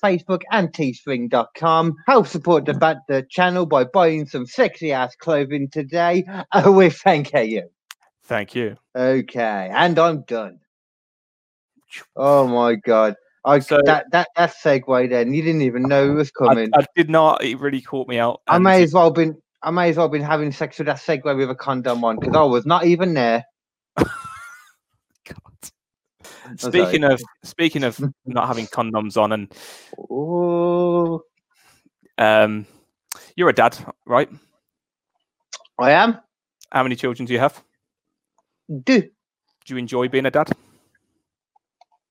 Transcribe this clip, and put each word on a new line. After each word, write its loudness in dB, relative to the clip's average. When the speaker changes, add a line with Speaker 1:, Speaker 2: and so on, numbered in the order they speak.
Speaker 1:
Facebook -2
and 0
teespring -6
dot 0
com. 0
Help 4
support 0
the, 0
ba-, 0
the -2
channel -2
by 2
buying 0
some -10
sexy-ass -4
clothing -4
today. -2
<laughs> -14
Oh, 6
we 8
thank 0
you. -2
Speaker 2:
Thank -6
you. -6
Speaker 1:
Okay, -2
and 2
I'm 2
done. -10
Oh, 4
my 0
God. 2
I, 4
Speaker 2:
So 0
Speaker 1:
that, 2
that, 0
that 0
segue 0
then, -2
you -2
didn't -2
even -2
know 2
it 0
was -2
Speaker 2:
I, 0
Speaker 1:
coming. 2
Speaker 2:
I 4
did 2
not. 2
It -6
really -4
caught -8
me -4
out. -2
Speaker 1:
I 2
Speaker 2:
And 4
Speaker 1:
may 6
as 2
well 6
been, 0
I -6
may 0
as -2
well 2
been -4
having -2
sex -10
with -8
that -4
segue -4
with -2
a -8
condom -4
on, -2
'cause -4
I 4
was 2
not 0
even 2
there. 0
Speaker 2:
<laughs> -20
God. -20
Speaker 1:
I'm -18
Speaker 2:
Speaking 0
Speaker 1:
sorry. 4
Speaker 2:
of, -4
speaking -4
of -4
Speaker 1:
<laughs> -20
Speaker 2:
not -2
having -6
condoms -6
on 2
and -8
Speaker 1:
Ooh. -2
Speaker 2:
um, 2
you're 2
a 4
dad, 2
right? 0
Speaker 1:
I 4
am. 4
Speaker 2:
How 0
many -4
children -6
do -8
you 0
have? -2
Speaker 1:
Do. 2
Speaker 2:
Do -18
you -8
enjoy -4
being 0
a -2
dad? 0